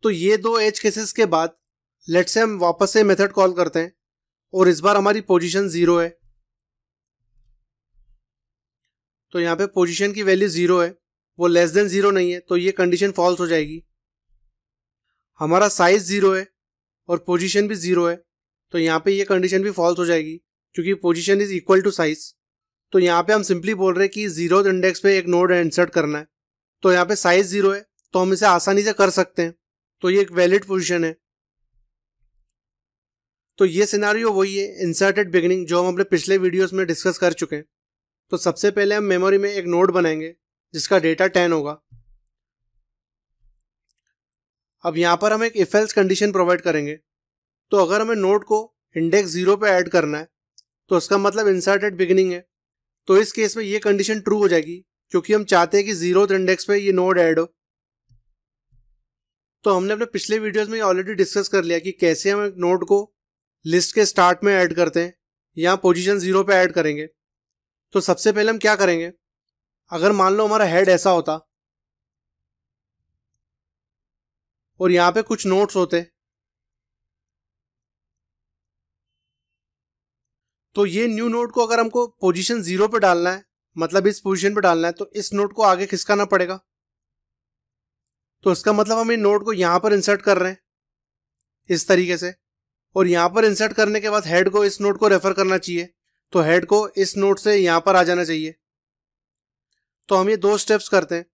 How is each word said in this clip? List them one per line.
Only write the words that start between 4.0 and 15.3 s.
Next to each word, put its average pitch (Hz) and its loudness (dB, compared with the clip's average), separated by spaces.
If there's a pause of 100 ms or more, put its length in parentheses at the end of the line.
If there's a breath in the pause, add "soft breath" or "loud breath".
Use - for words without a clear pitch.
और 185 4
इस 170 2
बार 202 2
हमारी 202 0
पोजीशन 180 0
ज़ीरो 170 2
है, 170 0 (3250)
तो 175 -4
यहाँ 170 -2
पे 190 -2
पोजीशन 185 -2
की 208 -8
वैल्यू 190 2
ज़ीरो 175 0
है, 170 0 (500)
वो 175 0
less 170 2
than 202 2
zero 196 0
नहीं 180 0
है, 175 -8
तो 175 -4
ये 180 0
कंडीशन 185 0
फॉल्स 180 0
हो 180 -2
जाएगी। 160 -4 (1600)